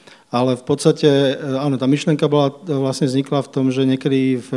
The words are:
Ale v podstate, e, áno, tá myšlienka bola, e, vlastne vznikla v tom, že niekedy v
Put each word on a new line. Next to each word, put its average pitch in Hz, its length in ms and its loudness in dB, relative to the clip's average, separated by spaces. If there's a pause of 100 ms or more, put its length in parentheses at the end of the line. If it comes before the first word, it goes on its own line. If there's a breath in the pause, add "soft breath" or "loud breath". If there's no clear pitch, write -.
(300 soft breath)
Ale 123 280 0
v - 80 -16
podstate, 156 440 2
e, 139 480 0
áno, 135 240 -2
tá 131 80 0
myšlienka 147 400 0
bola, 143 240 2
e, - 160 -16
vlastne 135 400 -2
vznikla 139 320 -2
v 131 80 -8
tom, 131 240 0
že 131 80 0
niekedy 131 560 0
v 120 200 -12